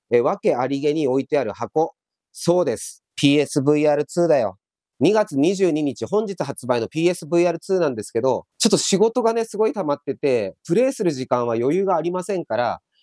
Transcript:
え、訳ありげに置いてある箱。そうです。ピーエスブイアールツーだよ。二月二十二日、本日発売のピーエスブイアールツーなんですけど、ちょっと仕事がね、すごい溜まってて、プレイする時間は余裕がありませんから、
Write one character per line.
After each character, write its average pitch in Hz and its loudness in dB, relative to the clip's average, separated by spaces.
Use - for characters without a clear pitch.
え、 120 4
訳 165 0
あ 131 -2
り 139 -2
げ 147 0
に 156 0
置 131 2
い 123 -6
て 147 0
あ 131 0
る 104 -4
箱。 113 -4
そ 175 0
う - 0
で 120 -2
す。 - -14
ピ 143 4
ー 147 2
エ 135 0
ス 139 -2
ブ 147 2
イ 151 2
ア 147 4
ー 143 0
ル 151 -2
ツ - -2
ー 170 4
だ 151 4
よ。 98 -4
二 165 4
月 214 0
二 160 2
十 180 2
二 156 0
日、 131 -4
本 220 0
日 196 -6
発 135 -8
売 120 0
の 110 -4
ピ 160 -2
ー 180 4
エ 180 -2
ス 165 -10
ブ 170 0
イ 175 2
ア 175 0
ー - -4
ル 165 -6
ツ - -4
ー 185 0
な 151 0
ん 123 -6
で 107 -8
す - -12
け 113 -2
ど、 120 0
ち - 0
ょ - -
っ - 4
と 175 2
仕 - 0
事 226 2
が 226 2
ね、 226 -2
す 208 -10
ご 220 2
い - -2
溜 196 -4
ま 147 -2
っ - -18
て 135 -6
て、 117 -2
プ 170 -2
レ 247 4
イ 269 -2
す 220 -6
る 175 2
時 131 -6
間 123 0
は 117 -2
余 123 0
裕 196 0
が 185 0
あ 160 0
り 170 -4
ま 180 -6
せ 196 -4
ん 165 -6
か 110 -4
ら、 113 -2